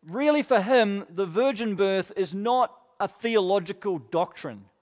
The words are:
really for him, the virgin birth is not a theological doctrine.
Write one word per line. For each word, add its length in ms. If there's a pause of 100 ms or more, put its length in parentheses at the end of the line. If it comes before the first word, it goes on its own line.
really 420
for 180
him, 480
the 160
virgin 500
birth 400
is 180
not 400 (260)
a 80
theological 920
doctrine. 640 (160)